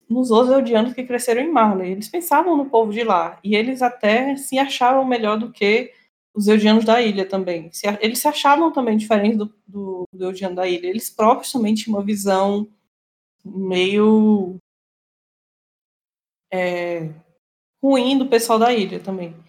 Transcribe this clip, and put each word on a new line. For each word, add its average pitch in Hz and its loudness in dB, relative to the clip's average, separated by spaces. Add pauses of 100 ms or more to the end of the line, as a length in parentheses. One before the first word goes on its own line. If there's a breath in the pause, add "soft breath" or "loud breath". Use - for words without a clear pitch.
nos 247 0
eldianos 240 4
que 254 -10
cresceram 240 -2
em 320 -4
Marley. 208 2
Eles 196 -8
pensavam 339 0
no 277 0
povo 226 2
de 226 -4
lá 175 -2
e 208 0
eles 247 -2
até 247 0
se 262 -6
achavam 269 2
melhor 220 -2
do 233 -6
que 220 0 (400 soft breath)
os 208 -4
eldianos 214 6
da 226 4
ilha 196 -2
também. 175 -6
Se - -6
a-, 208 -4
eles 226 -2
se 294 -2
achavam 294 2
também 240 0
diferentes 214 0
do, 214 -6 (140)
do, 190 -10
do 185 -10
eldiano 185 -8
da 180 -2
ilha. 175 -4
Eles 196 -6
próprios 240 2
também 220 -2
tinham 214 -4
uma 202 -4
visão 202 -2 (760)
meio, 196 0 (2000)
é, 175 -4 (720)
ruim 269 2
do 254 0
pessoal 226 2
da 240 4
ilha 185 -2
também. 180 -10 (140)